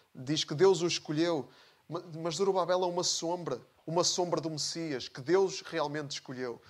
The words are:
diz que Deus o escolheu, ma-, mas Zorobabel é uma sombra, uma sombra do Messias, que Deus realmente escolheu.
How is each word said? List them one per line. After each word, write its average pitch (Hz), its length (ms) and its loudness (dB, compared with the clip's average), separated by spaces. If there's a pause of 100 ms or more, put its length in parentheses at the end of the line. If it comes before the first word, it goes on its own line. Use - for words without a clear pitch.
(120)
diz 143 300 -2
que - 120 -4
Deus 175 280 6
o 175 40 2
escolheu, 160 600 0 (400)
ma-, 170 140 -8 (180)
mas 165 160 -4
Zorobabel 185 460 2
é 185 40 2
uma 175 180 0
sombra, 165 560 -2 (260)
uma 165 160 2
sombra 175 380 0
do 160 100 -4
Messias, 151 580 -6
que - 120 -14
Deus 175 420 2
realmente 147 500 -4
escolheu. 123 580 -8